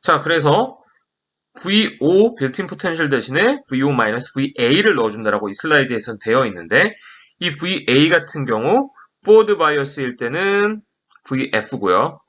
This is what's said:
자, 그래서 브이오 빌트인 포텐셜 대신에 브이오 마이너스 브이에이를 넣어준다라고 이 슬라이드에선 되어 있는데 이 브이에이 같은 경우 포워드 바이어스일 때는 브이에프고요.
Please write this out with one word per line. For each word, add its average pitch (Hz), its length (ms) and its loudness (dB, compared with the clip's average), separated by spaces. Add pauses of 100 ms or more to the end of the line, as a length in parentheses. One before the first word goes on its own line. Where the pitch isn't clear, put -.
자, 151 200 2
그래서 160 600 0 (800)
브이오 202 760 2
빌트인 139 320 -6
포텐셜 160 420 -4
대신에 156 580 0
브이오 135 240 0
마이너스 120 420 -2
브이에이를 135 640 0
넣어준다라고 107 540 -2
이 98 40 -10
슬라이드에선 123 680 -2
되어 123 260 2
있는데 107 500 0 (440)
이 170 160 -4
브이에이 156 540 2
같은 160 360 -2
경우 147 440 0 (360)
포워드 208 320 4
바이어스일 139 600 -2
때는 196 640 -2 (440)
브이에프고요. 110 1040 -2